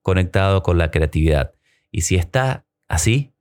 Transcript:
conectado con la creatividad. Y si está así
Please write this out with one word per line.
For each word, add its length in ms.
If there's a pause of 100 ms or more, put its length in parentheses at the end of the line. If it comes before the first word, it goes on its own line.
conectado 600
con 160
la 120
creatividad. 600 (380)
Y 100
si 160
está 480 (240)
así 520